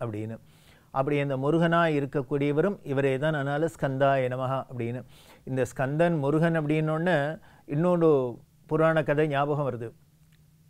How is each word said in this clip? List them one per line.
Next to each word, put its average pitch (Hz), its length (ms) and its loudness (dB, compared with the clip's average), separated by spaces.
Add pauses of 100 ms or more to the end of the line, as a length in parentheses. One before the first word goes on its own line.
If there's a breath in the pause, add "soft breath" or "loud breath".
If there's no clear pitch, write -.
அப்படின்னு. 110 360 -8 (540 soft breath)
அப்படி 139 300 0
அந்த 139 160 -2
முருகனா 165 540 2
இருக்கக்கூடியவரும் 147 920 -2
இவரே 139 360 0
தான். 156 160 -2
அதனால 143 320 -2
"ஸ்கந்தாய 139 640 0
நமஹா" 131 360 -4
அப்படின்னு. 120 360 -8 (440 soft breath)
இந்த 131 200 -2
ஸ்கந்தன் 151 540 0
முருகன் 156 400 2
அப்படின்னோடனே 156 600 0 (480 soft breath)
இன்னொரு 170 440 2 (560)
புராண 160 360 2
கதை 151 260 2
ஞாபகம் 143 400 -2
வருது. 117 200 -6 (800)